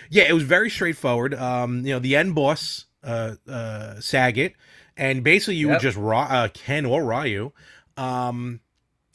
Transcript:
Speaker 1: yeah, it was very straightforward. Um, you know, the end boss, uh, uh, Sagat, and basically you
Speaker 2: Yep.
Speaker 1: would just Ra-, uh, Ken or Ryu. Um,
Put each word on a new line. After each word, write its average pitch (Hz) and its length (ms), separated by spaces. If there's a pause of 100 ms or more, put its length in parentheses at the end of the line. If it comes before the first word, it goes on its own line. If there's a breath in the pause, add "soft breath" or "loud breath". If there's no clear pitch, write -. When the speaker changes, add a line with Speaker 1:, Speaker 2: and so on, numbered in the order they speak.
Speaker 1:
yeah, 180 160
it 151 80
was 165 120
very 180 260
straightforward. 139 640
Um, 123 500
you 139 80
know, 131 60
the 131 180
end 170 180
boss, - 520 (180)
uh, 113 300 (120)
uh, 107 520
Sagat, 127 560 (420 loud breath)
and 135 260
basically 185 340
you 147 120
Speaker 2:
Yep. 151 80
Speaker 1:
would - 60
just 120 160
Ra-, 110 320
uh, 123 180
Ken 143 380
or 139 180
Ryu. 117 480 (460 loud breath)
Um, 123 600 (540)